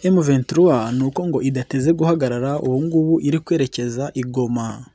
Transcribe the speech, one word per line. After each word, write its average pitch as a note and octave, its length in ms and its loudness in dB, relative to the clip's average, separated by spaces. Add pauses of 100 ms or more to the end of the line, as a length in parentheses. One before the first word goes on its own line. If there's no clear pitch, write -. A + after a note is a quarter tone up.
M F#3 180 4
vingt-trois C3+ 720 2
ni C3 100 2
uko D#3 240 -2
ngo C#3+ 140 -2
idateze C3+ 520 0
guhagarara, D3 680 0
ubu C3 240 0
ngubu D#3+ 380 2
iri D3 180 0
kwerekeza C3 760 -4
i B2+ 100 -4
Goma. A#2+ 720 -4